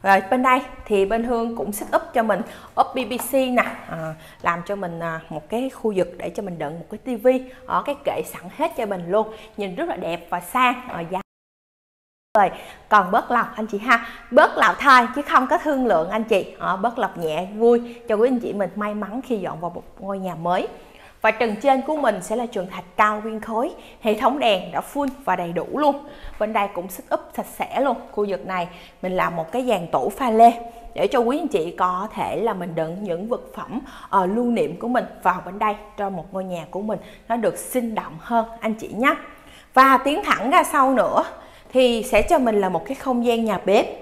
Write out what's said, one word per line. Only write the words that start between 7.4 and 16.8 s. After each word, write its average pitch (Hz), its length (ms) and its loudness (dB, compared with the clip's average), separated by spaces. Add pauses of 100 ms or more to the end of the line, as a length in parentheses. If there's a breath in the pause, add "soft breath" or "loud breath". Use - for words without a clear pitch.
ở 180 200 -2
cái 285 100 -4 (100)
kệ - 200 -2
sẵn - 180 -14 (140)
hết 320 200 0
cho 233 80 -2
mình 180 260 -4
luôn, 214 220 0 (240 loud breath)
nhìn 190 180 -6
rất 339 140 -4
là - 60 -4
đẹp 170 340 -8
và 180 100 -4
sang, 254 500 0
à, 170 220 -8
giá. 185 100 -4 (1160)
Rồi, 190 120 6 (400 loud breath)
còn 190 220 6
bớt 233 200 0
lọc 226 240 2
anh 220 120 -6
chị 202 100 -6
ha, 233 300 2 (240 loud breath)
bớt 320 260 6
lọc 220 220 4
thôi 254 360 8
chứ 285 60 -2
không 269 260 4
có 302 100 4
thương 269 280 0
lượng 170 240 4
anh 220 140 -2
chị, 214 360 0
à, 175 160 0
bớt 240 240 -2